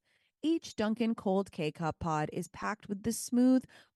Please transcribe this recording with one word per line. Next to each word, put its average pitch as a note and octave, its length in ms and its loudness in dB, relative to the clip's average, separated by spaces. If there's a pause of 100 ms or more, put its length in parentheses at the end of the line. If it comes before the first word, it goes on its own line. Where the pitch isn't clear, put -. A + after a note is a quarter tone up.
(440)
Each E4 320 -2
Dunkin' A3+ 400 0
cold F#3+ 340 0
K-Cup D#3 480 -4
pod D#3 340 -2
is F3 140 -6
packed - 420 -8
with G3+ 140 -6
the A3+ 100 -2
smooth, B3+ 520 4 (320)